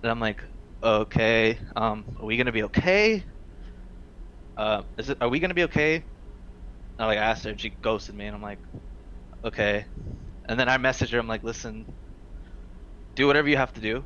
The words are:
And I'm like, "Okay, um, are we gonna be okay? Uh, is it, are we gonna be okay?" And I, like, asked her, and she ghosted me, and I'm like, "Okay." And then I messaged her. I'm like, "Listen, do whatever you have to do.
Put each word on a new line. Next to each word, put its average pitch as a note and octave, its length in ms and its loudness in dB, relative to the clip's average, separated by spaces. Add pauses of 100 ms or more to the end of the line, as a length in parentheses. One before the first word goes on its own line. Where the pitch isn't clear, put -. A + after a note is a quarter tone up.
And A#2 80 2
I'm A#2 100 0
like, A2 220 -2 (400)
"Okay, A2+ 760 6 (180)
um, G#2+ 280 0 (160)
are - 60 -8
we A2 100 2
gonna B2 160 2
be A2 120 2
okay? G3+ 580 4 (1300)
Uh, G#2+ 260 2 (160)
is B2 120 -6
it, C#3 100 -2
are A#2+ 80 4
we C#3 120 2
gonna F3+ 140 0
be F3 100 4
okay?" D#3 320 4
And - 80 -4 (960)
I, A2 60 2
like, G#2+ 120 4
asked A2 260 2
her, G#2+ 60 -2
and G#2 100 -8
she A2 100 -6
ghosted G#2 440 -2
me, G2+ 120 -10
and G#2 100 -8
I'm G#2 60 -10
like, G#2 160 -10 (840)
"Okay." G#2 400 2 (600)
And A#2 120 0
then B2+ 100 4
I C3 100 6
messaged B2+ 340 2
her. A#2+ 60 4
I'm A2+ 100 0
like, A2+ 160 -4
"Listen, A2+ 400 -8 (1300)
do C3+ 140 4
whatever C#3+ 200 6
you D3 80 6
have C3 180 2
to A#2 60 -12
do. A2 240 -2